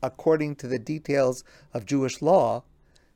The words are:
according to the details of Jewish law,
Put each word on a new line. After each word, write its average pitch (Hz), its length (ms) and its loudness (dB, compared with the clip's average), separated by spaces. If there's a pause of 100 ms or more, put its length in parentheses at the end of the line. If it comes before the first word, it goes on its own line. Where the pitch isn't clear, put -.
according 147 540 0
to 127 120 -12
the 127 100 -2
details 139 680 -2 (280)
of 113 140 -8
Jewish 135 340 -2
law, 139 440 2 (520)